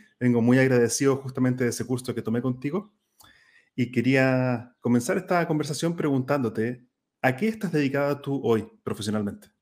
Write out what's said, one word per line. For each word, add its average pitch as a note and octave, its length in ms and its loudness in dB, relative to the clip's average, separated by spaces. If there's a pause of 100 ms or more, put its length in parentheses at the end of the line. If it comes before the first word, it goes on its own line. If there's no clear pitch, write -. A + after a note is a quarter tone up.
(200)
vengo A#2+ 220 2
muy B2 160 6
agradecido C3 600 4
justamente B2+ 460 -2
de A#2+ 80 0
ese A2 140 -8
curso B2 300 -4
que A#2 80 -6
tomé A#2 180 -2
contigo C3 500 -6 (840)
y B2 160 -2
quería B2+ 880 2
comenzar B2 380 0
esta F3+ 300 0
conversación D#3 480 -2
preguntándote, B2+ 920 -2 (320)
¿a B2+ 160 0
qué G#3 120 -2
estás A3 240 -4
dedicada C#3+ 500 -2
tú C#3 220 -6
hoy A2+ 280 0 (120)
profesionalmente? G#2 640 -6 (120)